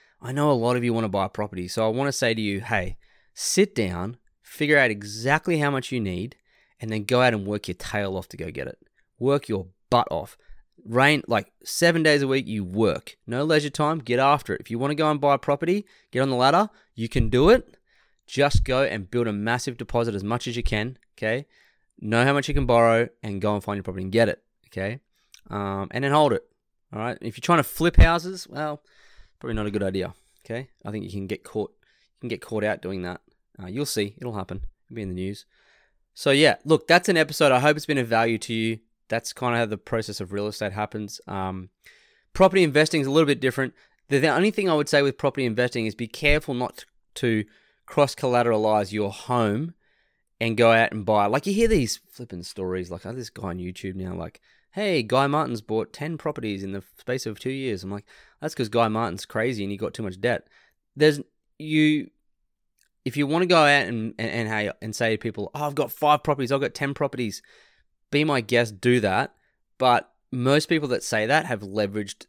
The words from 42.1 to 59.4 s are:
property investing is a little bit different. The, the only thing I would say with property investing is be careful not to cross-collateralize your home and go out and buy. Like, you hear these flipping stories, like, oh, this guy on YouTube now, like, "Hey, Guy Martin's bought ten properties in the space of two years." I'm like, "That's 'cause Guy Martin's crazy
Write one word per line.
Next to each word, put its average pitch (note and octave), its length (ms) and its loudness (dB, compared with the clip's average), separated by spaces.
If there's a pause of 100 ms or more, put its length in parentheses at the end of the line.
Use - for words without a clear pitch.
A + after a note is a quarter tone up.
property F#3 300 4
investing D3+ 380 2
is C3+ 60 0
a C#3 40 -2
little D#3 160 6
bit C#3 120 2
different. C3 340 -2 (360)
The, C#3 100 2
the D3+ 80 2
only E3 240 2
thing F#3+ 180 -2
I D#3+ 60 2
would D3 140 0
say C#3+ 120 4
with C3+ 160 0
property C3+ 280 0
investing A#2 400 0
is G#2+ 100 -4
be A#2+ 120 -8
careful D3 460 0
not B2 320 -6 (300)
to A2 300 0 (400)
cross-collateralize A2+ 1080 2
your G#2 200 -2
home B2 600 -2 (680)
and A2+ 180 -2
go A2+ 140 8
out A2+ 200 4
and G#2+ 140 -8
buy. G#2 200 4
Like, B2+ 220 -2
you G3 60 0
hear A3+ 140 2
these D#3+ 300 0 (140)
flipping F#2 320 -14
stories, F#2 480 -8
like, E2+ 140 -12
oh, G#2 80 -12
this B2 160 -12
guy F#2 180 -12
on F2+ 100 -6
YouTube F#2 380 -10
now, F#2 180 -8
like, E2 260 -12 (320)
"Hey, F#3+ 300 -2
Guy B2 240 2
Martin's C#3 360 -2
bought A2 320 -4
ten D#3 240 -8
properties G#2+ 460 -6
in G2 100 -8
the G2 100 -10 (140)
space B2+ 280 -6
of A2 140 -10
two C3 100 -6
years." B2+ 340 -4
I'm F#2+ 60 -8
like, G2+ 160 -10 (340)
"That's D3+ 140 -8
'cause A2+ 160 -4
Guy A#2 180 2
Martin's G#2+ 380 -2
crazy A2 380 -2